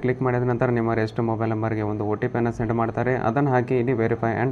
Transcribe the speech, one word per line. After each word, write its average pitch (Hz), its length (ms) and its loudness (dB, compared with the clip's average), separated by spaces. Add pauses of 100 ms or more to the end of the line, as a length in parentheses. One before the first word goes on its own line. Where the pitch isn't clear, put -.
ಕ್ಲಿಕ್ 127 220 0
ಮಾಡಿದ 123 260 2
ನಂತರ 123 280 2
ನಿಮ್ಮ 113 200 2
ರಿಜಿಸ್ಟರ್ 110 300 0
ಮೊಬೈಲ್ 110 240 0
ನಂಬರ್ಗೆ 110 380 -2
ಒಂದು 107 200 -4
ಒ 107 100 2
ಟಿ 123 120 -2
ಪಿಯನ್ನು 117 240 0
ಸೆಂಡ್ 113 240 -2
ಮಾಡ್ತಾರೆ. 117 320 0 (160)
ಅದನ್ನು 139 260 2
ಹಾಕಿ 127 280 2
ಇಲ್ಲಿ 127 180 0
ವೆರಿಫೈ 113 400 0
and 107 120 0